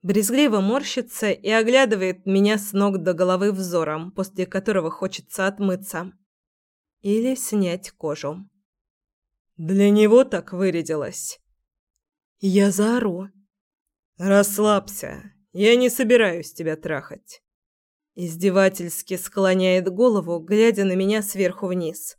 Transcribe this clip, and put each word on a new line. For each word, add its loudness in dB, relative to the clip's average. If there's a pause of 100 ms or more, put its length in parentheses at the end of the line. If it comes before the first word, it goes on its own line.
Брезгливо 2
морщится -2
и -4
оглядывает 2
меня 2
с -8
ног 0
до 0
головы 2
взором, -4
после -6
которого -2
хочется -8
отмыться. -4 (880)
Или 0
снять -4
кожу. -8 (1080)
«Для 2
него 6
так -6
вырядилась?» -6 (1000)
Я 2
заору. -2 (880)
«Расслабься, 0 (200)
я 4
не 2
собираюсь 2
тебя -6
трахать». -12 (720)
Издевательски -2
склоняет 0
голову, 0
глядя 2
на 0
меня 0
сверху -4
вниз. -8